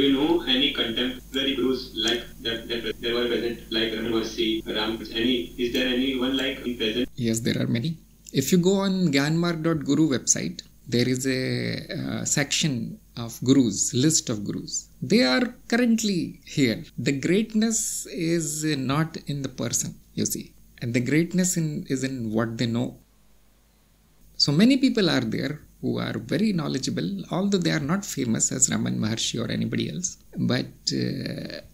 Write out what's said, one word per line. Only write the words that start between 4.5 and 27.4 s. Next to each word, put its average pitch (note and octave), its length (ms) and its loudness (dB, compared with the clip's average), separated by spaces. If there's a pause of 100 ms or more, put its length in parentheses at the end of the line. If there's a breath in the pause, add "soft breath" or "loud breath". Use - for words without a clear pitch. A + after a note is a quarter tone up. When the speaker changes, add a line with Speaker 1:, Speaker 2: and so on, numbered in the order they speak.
Speaker 1:
Ram, A2 240 -2 (140)
any, - 440 0
is A#2+ 160 0
there C3 140 2
anyone B2+ 500 0
like C3 280 -4
in A#2+ 120 -4
present? A2+ 380 -2
Speaker 2:
Yes, A2+ 240 0
there A#2 200 0
are B2+ 80 0
many. C3 300 -2 (360)
If C3+ 180 0
you F#3 60 6
go F3+ 180 6
on F#3 380 2
gyanmarg D#3+ 500 2
dot D#3+ 220 0
guru C#3+ 240 4
website, - 520 0 (280)
there A#2+ 200 4
is C3 180 0
a, C3 140 0 (560)
uh, C3 280 -4
section C#3 720 0 (200)
of A#2 260 -8
gurus, B2 500 4
list D3+ 360 2
of G#2 160 -2
gurus. - 420 -6 (140)
They G3 220 4
are B3+ 300 2 (140)
currently A3 760 2
here. A2 380 2 (140)
The B2+ 140 0
greatness G#3+ 960 0
is D#3+ 580 -2
not D3+ 540 0 (100)
in C#3+ 140 -4
the C3 80 -6
person, A#2 460 -4 (180)
you A2 120 -2
see. - 280 -6 (280)
And A#2+ 120 -2
the B2 80 2
greatness E3+ 560 2
in, D3+ 320 -2
is C3 160 -2
in B2 260 -4
what A2+ 260 0
they A#2+ 100 0
know. A#2 320 -2 (1400)
So - 140 4
many A#3 260 6
people A3 320 4
are C3+ 120 2
there B2 400 -2 (200)
who A#2+ 180 -2
are A#2+ 180 -4
very D3+ 360 0
knowledgeable, D#3+ 800 -2
although G3 260 2